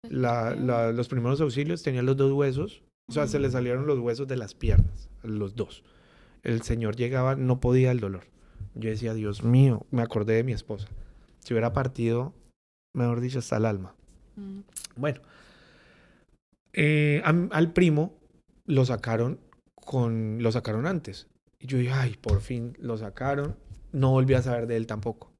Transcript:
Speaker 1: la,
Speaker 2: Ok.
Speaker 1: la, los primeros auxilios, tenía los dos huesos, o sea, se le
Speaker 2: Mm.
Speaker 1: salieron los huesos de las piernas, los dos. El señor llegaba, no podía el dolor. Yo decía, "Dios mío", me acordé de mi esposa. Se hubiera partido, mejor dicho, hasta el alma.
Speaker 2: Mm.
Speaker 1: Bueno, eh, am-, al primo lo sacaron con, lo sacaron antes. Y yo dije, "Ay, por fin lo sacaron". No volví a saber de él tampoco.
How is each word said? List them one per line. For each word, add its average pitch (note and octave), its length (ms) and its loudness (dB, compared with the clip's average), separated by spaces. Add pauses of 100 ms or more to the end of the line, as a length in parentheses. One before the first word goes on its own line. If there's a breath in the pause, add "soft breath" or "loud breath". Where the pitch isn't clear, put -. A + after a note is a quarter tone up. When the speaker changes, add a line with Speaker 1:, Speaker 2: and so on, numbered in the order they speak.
Speaker 1:
la, A#2+ 440 0
Speaker 2:
Ok. - 80 -4
Speaker 1:
la, A#2 300 2
los A#2+ 160 -2
primeros B2+ 340 0
auxilios, D3 420 -2
tenía B2+ 200 0
los C3+ 140 2
dos C3+ 140 4
huesos, C#3 520 -2 (260)
o - 40 -14
sea, D3 140 0
se C#3+ 120 0
le C#3 100 2
Speaker 2:
Mm. - 20 0
Speaker 1:
salieron B2+ 360 0
los C#3 120 2
huesos A#2+ 280 -2
de C3 100 -4
las G#2+ 180 -8
piernas, - 540 4 (140)
los G#2+ 320 -6
dos. - 280 -8 (600 soft breath)
El A2+ 180 0
señor A2+ 340 -2
llegaba, B2+ 400 0
no B2+ 240 0
podía B2+ 320 4
el B2 80 0
dolor. F#2+ 240 -6 (520 loud breath)
Yo A2 140 -4
decía, A2 240 -4
"Dios G#2 300 -4
mío", B2 480 6
me A#2+ 100 0
acordé A2 340 0
de A#2 80 4
mi C3 100 -2
esposa. G#2 340 -8 (520 soft breath)
Se - 140 -6
hubiera A#2 200 2
partido, B2+ 600 -2 (640)
mejor A#2+ 260 0
dicho, B2+ 180 -4
hasta - 180 -4
el A2 80 2
alma. F#2+ 300 -4 (400)
Speaker 2:
Mm. G3 240 -14 (360)
Speaker 1:
Bueno, C3 260 -4 (1500 loud breath)
eh, D3+ 520 2
am-, F3 260 2
al E3 220 2
primo E3 400 4 (520)
lo C3 200 4
sacaron A#2 540 -2 (360)
con, A2+ 680 -2
lo A2+ 100 2
sacaron A2+ 360 -2
antes. F3 400 -6 (320)
Y B2+ 80 -16
yo C3 100 -2
dije, B2 160 0
"Ay, B2+ 260 0
por G#2 220 0
fin A#2+ 380 -8
lo A#2 180 -6
sacaron". C3+ 580 -4 (360)
No C3+ 200 2
volví C3 220 4
a B2+ 80 4
saber A#2+ 260 -2
de A#2 80 -2
él A2+ 120 -2
tampoco. A2 520 -8